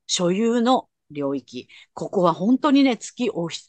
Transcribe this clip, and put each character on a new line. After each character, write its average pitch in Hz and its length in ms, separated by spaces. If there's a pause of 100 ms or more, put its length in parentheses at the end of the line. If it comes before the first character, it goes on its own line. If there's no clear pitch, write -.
所 175 240
有 226 300
の 240 280 (220)
領 143 240
域、 127 340 (260)
こ - 160
こ 190 120
は 170 120
本 240 240
当 302 120
に 277 140
ね、 247 120
月 - 340
お、 170 180 (200)